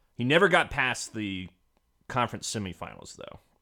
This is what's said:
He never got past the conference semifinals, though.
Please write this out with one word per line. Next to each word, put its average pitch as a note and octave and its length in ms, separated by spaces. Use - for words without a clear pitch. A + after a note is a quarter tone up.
He - 80
never E3 260
got E3+ 220
past B2+ 420
the G2 340
conference A#2+ 440
semifinals, - 640
though. - 240